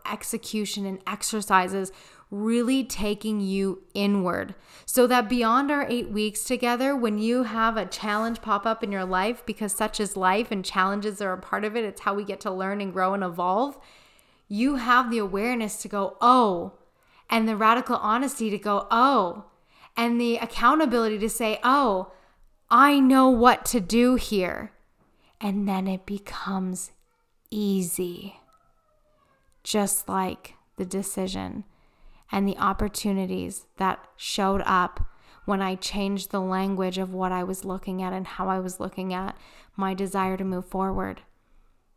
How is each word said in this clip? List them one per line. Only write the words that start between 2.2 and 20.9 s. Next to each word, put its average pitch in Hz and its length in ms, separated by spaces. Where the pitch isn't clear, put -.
really 233 540
taking 208 580
you 196 400
inward, 190 580
so 247 220
that 240 200
beyond 247 440
our 285 180
eight 240 200
weeks 208 340
together, 247 520
when 226 220
you 233 260
have 226 320
a 208 120
challenge 220 540
pop 208 260
up 220 160
in 202 80
your 196 140
life, 190 400
because 214 280
such - 260
is 202 160
life 190 360
and 190 120
challenges 196 560
are 190 140
a 185 80
part 202 240
of 214 100
it, 233 80
it's 202 180
how 202 120
we 202 100
get 190 180
to 208 100
learn 190 280
and 190 140
grow 190 220
and 202 80
evolve, 185 560
you 240 280
have 247 340
the 233 80
awareness 214 640
to - 60
go, 196 340
"Oh," 208 520
and 226 180
the 220 80
radical 226 420
honesty 226 520
to 202 80
go, 202 340
"Oh," 226 540
and 233 240
the 233 180
accountability 233 840